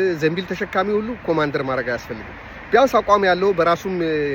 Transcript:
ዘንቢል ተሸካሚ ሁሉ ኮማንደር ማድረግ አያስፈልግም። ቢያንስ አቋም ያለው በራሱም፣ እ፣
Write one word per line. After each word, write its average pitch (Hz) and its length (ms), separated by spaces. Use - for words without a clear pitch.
ዘንቢል 160 320
ተሸካሚ 190 440
ሁሉ 214 180
ኮማንደር 151 420
ማድረግ 131 260
አያስፈልግም። 117 480
ቢያንስ 254 280
አቋም 208 300
ያለው 185 280
በራሱም፣ 170 480
እ፣ 165 120